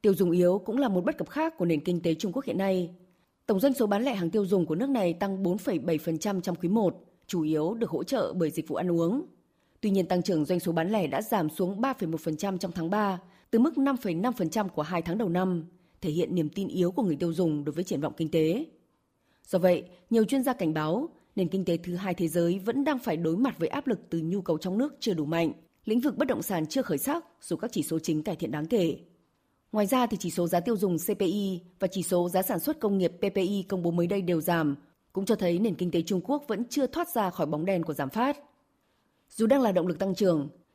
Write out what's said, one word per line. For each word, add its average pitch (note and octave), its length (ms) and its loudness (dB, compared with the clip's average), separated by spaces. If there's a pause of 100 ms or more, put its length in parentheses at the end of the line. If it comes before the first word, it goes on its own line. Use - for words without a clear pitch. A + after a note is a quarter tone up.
Tiêu G3+ 120 6
dùng F3+ 180 4
yếu F3+ 340 4
cũng A3+ 120 -2
là C4+ 100 2
một F#3 140 2
bất D4 160 -2
cập - 120 -6
khác D#4+ 280 -2
của F3 80 0
nền D#3+ 180 2
kinh F3 180 0
tế E3+ 120 0
Trung F3 180 -4
Quốc B3+ 140 -4
hiện - 120 -4
nay. F#3 320 0 (560)
Tổng G3+ 140 2
doanh C4 140 4
số A3 140 2
bán G3+ 160 2
lẻ C4 120 0
hàng F3 140 -2
tiêu G#3 160 2
dùng F3+ 200 2
của D#3 100 -2
nước B3+ 140 -2
này F#3+ 240 2
tăng F#3+ 300 -4
bốn F#3 140 0
phẩy G3+ 220 -2
bảy D#3+ 180 0
phần D#3+ 200 -2
trăm G3 240 -2
trong F3 140 -4
quý F3 140 -2
một, G3+ 240 2 (340)
chủ F3 140 -2
yếu D#3 320 0
được A3+ 160 -2
hỗ D#3 140 -2
trợ F#3 300 -2
bởi E3+ 160 0
dịch D#3+ 180 -6
vụ C3+ 80 -6
ăn F3 160 0
uống. E3+ 340 0 (560)
Tuy G#3+ 80 0
nhiên, F#3+ 160 4
tăng F3+ 180 0
trưởng D#3 220 2
doanh F3+ 140 0
số E3+ 120 -2
bán E3 200 0
lẻ G3 160 0
đã C#3 140 -2
giảm G3 280 0
xuống F#3+ 320 -2
ba C4 120 0
phẩy F3+ 140 -4
một D#3+ 140 -4
phần D#3 160 -4
trăm G3 200 -4
trong F3+ 140 -6
tháng E3 180 -4
ba, G3+ 300 0 (320)
từ A3+ 80 4
mức D#4+ 180 4
năm C4+ 200 2
phẩy F#3+ 160 -2
năm G#3 200 0
phần E3 160 -2
trăm G3+ 200 0
của D#3 120 -4
hai E3 200 -2
tháng E3+ 160 -2
đầu A3 120 0
năm, F3 360 0 (360)
thể D#3+ 100 -2
hiện F3 240 0
niềm D#3 140 2
tin G3 180 -4
yếu F3+ 240 0
của A3+ 120 -2
người E3 120 0
tiêu E3 180 -2
dùng D3+ 300 0
đối D3 100 -4
với F3 100 -4
triển D3 180 -4
vọng D3+ 160 -4
kinh D#3+ 140 -2
tế. E3+ 340 2 (840)
Do F#3 120 0
vậy, F3+ 240 4 (260)
nhiều A3+ 160 4
chuyên C4+ 180 0
gia C4 100 2
cảnh D#3+ 200 0
báo, D#3+ 360 0 (260)
nền F#3 120 2
kinh F#3 180 -2
tế E3+ 120 2
thứ F3 180 -6
hai F#3+ 180 -4
thế E3+ 140 0
giới E3+ 320 2
vẫn A#3 240 -2
đang C#4 160 0
phải E3+ 180 -2
đối E3 200 0
mặt A#3+ 220 0
với E3+ 100 0
áp - 180 -4
lực G#3 120 0 (100)
từ E3 140 -2
nhu F#3 180 -2
cầu E3 160 0
trong F#3 200 -2
nước C#4+ 220 0
chưa G#3 140 0
đủ D#3 120 -2
mạnh, E3 260 0 (340)
lĩnh A3 140 2
vực C4 180 0
bất C4+ 100 0
động A3+ 140 -2
sản E3+ 240 -2
chưa C4 160 -2
khởi D#3 160 -2
sắc D#4 280 -2 (160)
dù - 140 -4
các - 180 -8
chỉ D3+ 100 -2
số D#3+ 160 -2
chính D3+ 240 -2
cải E3 120 -4
thiện - 160 -6
đáng D#3 140 -4
kể. F3 320 0 (720)
Ngoài G#3+ 140 2
ra B3 200 2
thì A3 140 -4
chỉ E3+ 120 -4
số F3 160 0
giá E3+ 120 2
tiêu G#3+ 180 0
dùng F3 200 2
C F#3 200 -2
P - 40 -4
I F#3+ 400 0 (180)
và F#3+ 80 0
chỉ F#3 160 -2
số F3 260 2
giá F#3 120 2
sản F#3+ 180 -2
xuất D4+ 200 -2
công G3+ 180 2
nghiệp E3+ 220 2
P G3 140 0
P - 40 0
I F#3+ 300 0
công F#3 160 -2
bố E3+ 80 2
mới E3+ 160 2
đây G3 140 -2
đều E3+ 200 0
giảm, D#3+ 340 2 (380)
cũng G3 120 -4
cho A3 100 4
thấy F3 240 2
nền G#3 160 2
kinh F3 160 -2
tế E3+ 100 2
Trung F3 220 -2
Quốc C#4+ 240 -2
vẫn A3 220 -2
chưa C#4 180 0
thoát E4 220 -4
ra G3+ 200 0
khỏi D#3+ 180 -2
bóng D#3 180 -2
đen F#3 180 0
của D#3 100 -6
giảm C3+ 160 -4
phát. C4 280 0 (920)
Dù A3 180 0
đang C4+ 140 6
là A3 100 4
động F3+ 160 2
lực E3 120 -2
tăng F#3+ 160 0
trưởng D#3+ 340 2 (260)